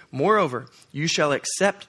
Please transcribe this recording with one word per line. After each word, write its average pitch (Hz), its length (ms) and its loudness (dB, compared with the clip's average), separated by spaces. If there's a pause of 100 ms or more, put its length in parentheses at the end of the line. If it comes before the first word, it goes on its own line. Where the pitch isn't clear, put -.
(120)
Moreover, 139 560 0 (240)
you 147 160 -4
shall 151 240 2
accept - 580 -2